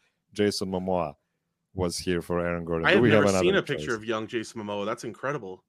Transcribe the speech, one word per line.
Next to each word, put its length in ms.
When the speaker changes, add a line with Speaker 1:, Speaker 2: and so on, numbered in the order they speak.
Speaker 1:
Jason 380
Momoa 420
was 260
here 220
for 240
Aaron 200
Gordon. 220
Speaker 2:
I 20
Speaker 1:
Do 60
Speaker 2:
have 80
Speaker 1:
we 80
have 140
Speaker 2:
never 140
seen 140
Speaker 1:
another 100
Speaker 2:
a 0
picture 320
Speaker 1:
choice? 0
Speaker 2:
of 100
young 220
Jason 340
Momoa. 240
That's 200
incredible. 640